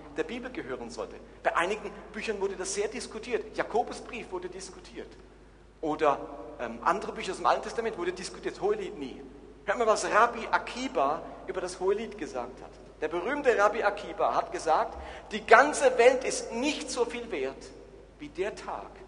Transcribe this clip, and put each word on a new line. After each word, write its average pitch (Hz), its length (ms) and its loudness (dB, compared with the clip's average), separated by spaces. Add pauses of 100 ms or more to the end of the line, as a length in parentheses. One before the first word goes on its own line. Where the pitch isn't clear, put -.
(160)
der 160 60 -2
Bibel 247 300 -6
gehören 120 380 -8
sollte. 107 260 -8 (260)
Bei - 140 2
einigen 196 340 0 (220)
Büchern 208 280 -6
wurde 196 160 -2
das 185 180 -6
sehr 202 120 0
diskutiert. 220 680 -6
Jakobusbrief 226 760 -4
wurde 180 180 -8
diskutiert. 180 600 -14 (720)
Oder, 151 400 2 (400)
ähm, 117 240 -6
andere 196 260 2
Bücher 196 220 -6
aus 156 60 -6
dem 165 80 0
Alten 170 160 6
Testament 220 360 -4
wurde 175 140 0
diskutiert, 165 420 -8
das - 80 -8
Hohelied 202 340 0
nie. 127 240 -8 (440)
Hört 208 140 0
mal, 226 100 4
was 214 160 4
Rabbi 214 480 4
Akiba 175 680 0 (280)
über 185 120 -4
das 175 200 -6
Hohelied 202 360 0
gesagt 123 460 -8
hat. 87 80 -16 (300)
Der 156 80 0
berühmte 220 500 2
Rabbi 208 240 4
Akiba - 520 0
hat - 180 0
gesagt, 165 440 2 (360)
„Die 208 120 -4
ganze 262 540 8
Welt 247 240 8
ist - 300 -2
nicht 262 380 -2
so 240 140 0
viel 233 280 -6
wert 135 340 -4 (540)
wie 147 80 -12
der 190 260 -4
Tag 104 360 -10 (180)